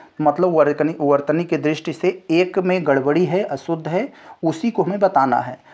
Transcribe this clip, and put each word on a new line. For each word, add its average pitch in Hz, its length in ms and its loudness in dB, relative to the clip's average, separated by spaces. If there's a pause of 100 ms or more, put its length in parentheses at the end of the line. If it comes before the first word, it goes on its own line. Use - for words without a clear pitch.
(200)
मतलब 170 320 2
वर्तनी, 151 480 2
वर्तनी 147 440 0
की 165 140 -2
दृष्टि 151 340 -2
से - 160 -4 (240)
एक 180 280 2
में 180 260 0
गड़बड़ी 147 380 2
है, 175 200 0
अशुद्ध 135 440 -6
है, 208 240 -4 (300)
उसी 170 280 -2
को 196 120 0
हमें 185 180 -4
बताना 135 380 2
है। 123 200 -6 (160)